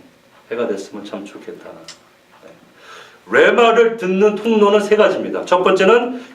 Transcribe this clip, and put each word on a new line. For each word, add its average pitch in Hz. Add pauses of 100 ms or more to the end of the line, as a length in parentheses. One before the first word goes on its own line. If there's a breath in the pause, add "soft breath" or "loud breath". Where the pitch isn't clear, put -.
(500)
해가 117
됐으면 101
참 101
좋겠다. - (1600 loud breath)
레마를 226
듣는 190
통로는 208
세 208
가지입니다. -
첫 180
번째는 208 (120)